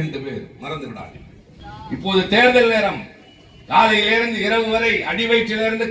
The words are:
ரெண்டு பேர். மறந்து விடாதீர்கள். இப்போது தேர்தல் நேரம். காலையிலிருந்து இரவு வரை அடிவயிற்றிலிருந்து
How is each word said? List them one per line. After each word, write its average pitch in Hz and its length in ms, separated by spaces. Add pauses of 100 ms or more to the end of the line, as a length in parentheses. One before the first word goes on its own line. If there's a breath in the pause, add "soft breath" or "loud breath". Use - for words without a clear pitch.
ரெண்டு 139 240
பேர். 113 200 (180)
மறந்து 143 260
விடாதீர்கள். 104 380 (680)
இப்போது 185 260 (120)
தேர்தல் 240 400
நேரம். 202 260 (720)
காலையிலிருந்து 220 760
இரவு 226 280
வரை 226 160 (200)
அடிவயிற்றிலிருந்து 220 800